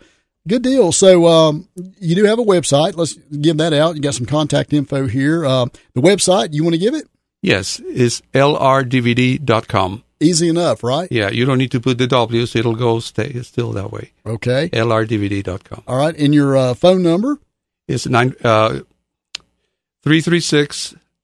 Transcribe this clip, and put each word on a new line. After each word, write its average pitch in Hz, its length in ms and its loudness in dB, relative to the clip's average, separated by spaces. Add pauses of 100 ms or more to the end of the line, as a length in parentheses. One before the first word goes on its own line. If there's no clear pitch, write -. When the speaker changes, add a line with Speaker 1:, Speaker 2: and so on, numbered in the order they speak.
(480)
Speaker 1:
Good 240 160 0
deal. 254 280 2
So, 180 360 6
um, 160 400 4 (320)
you 170 160 0
do 208 100 2
have 220 140 2
a 247 40 0
website. 165 540 2
Let's 165 160 -4
give 147 440 -2
that 160 160 0
out. 156 220 2
You 151 60 -8
got 139 140 -2
some 123 100 -6
contact 143 480 -2
info 139 320 -2
here. 143 400 -2
Uh, 131 220 0 (260)
the 131 80 -2
website, 190 500 2
you 147 120 -4
wanna 170 160 0
give 226 160 -2
it? 302 120 -10 (360)
Speaker 2:
Yes, 104 420 -2
it's 127 380 -2 (100)
L 139 240 2
R 135 260 2
D 127 160 -2
V 120 140 0
D 127 240 0
dot 117 300 -2
com. 98 340 -4 (180)
Speaker 1:
Easy 170 300 2
enough, 160 340 -2
right? 143 280 -2
Speaker 2:
Yeah, 107 180 -2
you 120 160 -2
don't 135 140 0
need 131 120 -2
to 131 80 -2
put 123 200 -2
the 127 80 0
W. 120 400 0
So - 100 -4
it'll 117 180 0
go 113 260 -2
stay, - 260 -8
it's 123 220 -12
still 117 240 -6
that 101 180 -8
way. - 220 -16 (120)
Speaker 1:
Okay. 123 480 -4
Speaker 2:
L 117 180 0
R 110 140 0
D 110 120 -4
V 101 120 -2
D 101 140 -4
dot 92 200 -8
com. 107 240 -18
Speaker 1:
All 123 100 -4
right. 156 200 0
And 147 160 2
your, 139 240 4
uh, 127 160 0
phone 185 300 2
number? 202 340 0 (500)
Speaker 2:
It's 131 200 -4
nine, 127 260 2 (100)
uh, 110 360 2 (1200)
three 156 180 2
three 170 180 0
six, - 560 -2 (280)